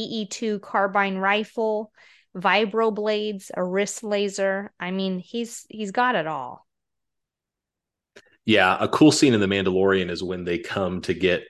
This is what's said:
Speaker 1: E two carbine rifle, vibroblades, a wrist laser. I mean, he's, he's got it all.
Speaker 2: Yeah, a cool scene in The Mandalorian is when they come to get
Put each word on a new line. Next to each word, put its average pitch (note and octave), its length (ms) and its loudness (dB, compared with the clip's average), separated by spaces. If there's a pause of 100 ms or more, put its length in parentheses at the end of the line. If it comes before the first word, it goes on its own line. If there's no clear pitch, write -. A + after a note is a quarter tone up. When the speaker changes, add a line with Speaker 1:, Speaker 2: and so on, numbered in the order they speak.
(220)
Speaker 1:
E G3+ 60 -6
two G#3+ 320 -4
carbine G3 580 0
rifle, G#3+ 720 -2 (460)
vibroblades, G#3 1160 0
a F#3 80 -2
wrist F#3+ 400 -2
laser. G3+ 760 -2
I F3+ 120 -6
mean, F#3+ 280 -2
he's, A#3 500 -10
he's G#3+ 220 -8
got B3 240 0
it D#3 120 -2
all. C#3 380 -10 (1800)
Speaker 2:
Yeah, F#2+ 340 6
a G#2+ 80 0
cool D#3 240 8
scene C#3+ 220 4
in G#2+ 60 4
The G2+ 80 2
Mandalorian F#2+ 600 2
is E2+ 140 -6
when F2+ 200 -6
they F2 140 -2
come F2+ 440 -4
to F#2 120 -2
get F2 360 0